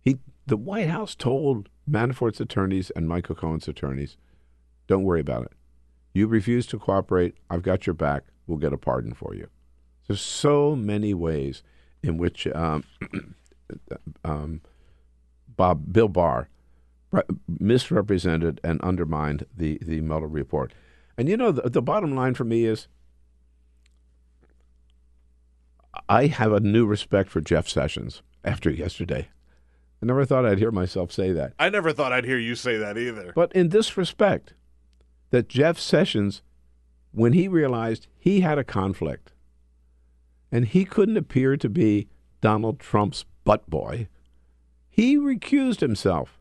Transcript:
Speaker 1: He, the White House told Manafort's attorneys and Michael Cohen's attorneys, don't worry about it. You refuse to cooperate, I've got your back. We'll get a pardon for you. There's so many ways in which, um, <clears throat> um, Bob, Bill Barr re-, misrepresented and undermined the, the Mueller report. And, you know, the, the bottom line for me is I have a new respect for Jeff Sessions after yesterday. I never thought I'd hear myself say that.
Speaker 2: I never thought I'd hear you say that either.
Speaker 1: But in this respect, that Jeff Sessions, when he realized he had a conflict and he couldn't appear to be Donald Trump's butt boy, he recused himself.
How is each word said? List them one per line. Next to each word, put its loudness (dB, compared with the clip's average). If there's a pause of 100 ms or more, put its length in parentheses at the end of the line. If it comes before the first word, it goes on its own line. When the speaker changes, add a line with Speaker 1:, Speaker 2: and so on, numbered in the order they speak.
Speaker 1:
He, 0 (260)
the 0
White -4
House -4
told -2 (180)
Manafort's -2
attorneys -2
and -4
Michael -4
Cohen's -6
attorneys, -8 (720)
don't 2
worry 2
about -4
it. -16 (640)
You 4
refuse 0
to -8
cooperate, 0 (140)
I've -4
got 0
your 0
back. -2 (220)
We'll -4
get -2
a -4
pardon -4
for -14
you. -14 (580)
There's -4
so 2
many -2
ways -4 (400)
in -2
which, -2
um, -2 (680)
<clears throat> -16
um, -6 (960)
Bob, 2
Bill 4
Barr 0 (640)
re-, 2 (380)
misrepresented 2
and -2
undermined -2 (100)
the, -2
the -4
Mueller -4
report. -4 (440)
And, -2
you 0
know, 2
the, -2
the 0
bottom -2
line 0
for -4
me 2
is -2 (3250)
I 6
have 2
a 4
new 4
respect 0
for -2
Jeff 0
Sessions -4 (220)
after -2
yesterday. -6 (720)
I -2
never 2
thought 2
I'd 4
hear 2
myself -2
say 0
that. -4
Speaker 2:
I 2
never 0
thought -2
I'd 0
hear 0
you -4
say -2
that -4
either. -8
Speaker 1:
But 2
in 4
this 2
respect, 0 (760)
that 2
Jeff 2
Sessions, 0 (680)
when 4
he 4
realized 0 (100)
he 4
had 2
a -2
conflict -4 (1160)
and 2
he 4
couldn't 2
appear 2
to -2
be 2 (320)
Donald 2
Trump's -2 (200)
butt 4
boy, -6 (800)
he 4
recused 0
himself. -2